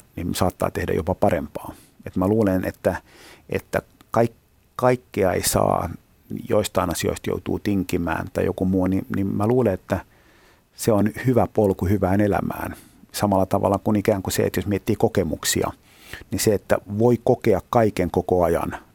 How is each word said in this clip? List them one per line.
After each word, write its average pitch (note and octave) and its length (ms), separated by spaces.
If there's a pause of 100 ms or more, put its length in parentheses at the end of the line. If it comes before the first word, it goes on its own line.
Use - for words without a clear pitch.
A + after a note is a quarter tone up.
(160)
niin F2 200
saattaa F#2 360
tehdä F2 220
jopa F2+ 220
parempaa. - 580 (320)
Et - 100
mä F#2 120
luulen, F#2+ 380
että, F2+ 360 (480)
että - 320 (300)
kaik-, A#2 240 (400)
kaikkea B2 580
ei F#2+ 100
saa, F2+ 460 (600)
joistain G2 400
asioista - 400
joutuu F2+ 300
tinkimään F2+ 720
tai F#2 120
joku F#2+ 200
muu, F#2 220
niin, F#2+ 180 (100)
niin G2 120
mä G2+ 200
luulen, A#2+ 260
että – - 320 (680)
se - 160
on G2+ 180 (160)
hyvä A2+ 280
polku G2 320
hyvään F#2+ 360
elämään. E2+ 540 (360)
Samalla G2 340
tavalla G2 380
kuin G#2+ 120
ikään G2+ 260
kuin F2+ 120
se, A2+ 100
että G2+ 160
jos F2+ 80
miettii G2+ 280
kokemuksia, - 760 (600)
niin G2 80
se, G#2+ 140
että - 240 (220)
voi A#2 240
kokea A#2 460
kaiken G#2 420
koko F2+ 320
ajan E2 340 (180)